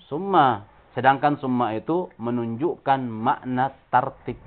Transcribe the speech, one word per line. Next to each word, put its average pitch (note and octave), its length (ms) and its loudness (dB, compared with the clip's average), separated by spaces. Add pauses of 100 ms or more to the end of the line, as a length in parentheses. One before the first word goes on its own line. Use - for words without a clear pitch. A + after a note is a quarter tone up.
summa. C#3+ 560 2 (320)
Sedangkan C3+ 460 4
summa B2 320 0
itu E3 420 -4
menunjukkan A#2+ 840 -4
makna B2+ 720 -4 (160)
tartib B2+ 560 0